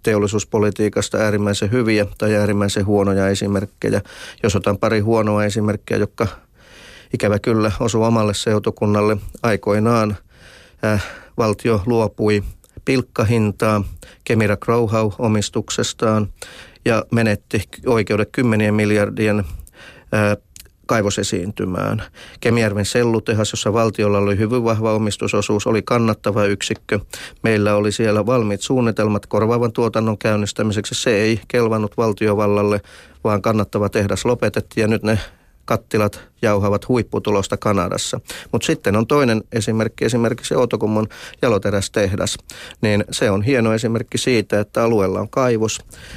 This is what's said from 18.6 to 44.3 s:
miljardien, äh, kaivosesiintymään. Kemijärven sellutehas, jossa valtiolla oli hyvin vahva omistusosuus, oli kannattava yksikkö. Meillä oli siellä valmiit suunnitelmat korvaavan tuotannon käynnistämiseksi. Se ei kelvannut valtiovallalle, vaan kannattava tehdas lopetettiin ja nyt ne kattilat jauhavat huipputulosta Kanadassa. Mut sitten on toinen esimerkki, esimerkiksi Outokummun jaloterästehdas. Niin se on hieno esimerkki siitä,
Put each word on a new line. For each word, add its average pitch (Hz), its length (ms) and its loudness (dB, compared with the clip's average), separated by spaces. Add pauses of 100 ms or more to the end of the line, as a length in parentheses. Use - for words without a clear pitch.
miljardien, 104 640 0 (760)
äh, 104 220 2 (500)
kaivosesiintymään. 101 1160 -2 (380)
Kemijärven 110 440 0
sellutehas, 113 680 0
jossa - 200 -2
valtiolla 107 460 2
oli 101 200 2
hyvin 117 260 0
vahva 110 300 0
omistusosuus, 107 720 -2
oli 110 160 0
kannattava 107 600 0
yksikkö. - 560 -2 (420)
Meillä 104 320 2
oli 104 180 2
siellä 107 340 0
valmiit 110 340 0
suunnitelmat 107 680 0
korvaavan 113 460 0
tuotannon 113 460 0
käynnistämiseksi. 104 760 -2
Se - 160 -2
ei 110 380 2
kelvannut 110 480 0
valtiovallalle, 104 840 2 (440)
vaan 104 180 2
kannattava 104 460 0
tehdas 101 360 -2
lopetettiin 113 580 -2
ja 107 60 2
nyt 110 140 0
ne 107 160 2 (460)
kattilat 107 560 -2 (220)
jauhavat 104 460 2
huipputulosta 104 680 0
Kanadassa. 98 640 -2 (320)
Mut 117 100 -2
sitten 131 340 0
on 110 100 0
toinen 123 460 2
esimerkki, 110 520 -2
esimerkiksi 117 500 0
Outokummun 110 540 0 (340)
jaloterästehdas. 98 960 0 (420)
Niin 104 300 2
se 117 200 0
on 104 120 2
hieno 117 300 2
esimerkki 113 460 -2
siitä, 107 420 0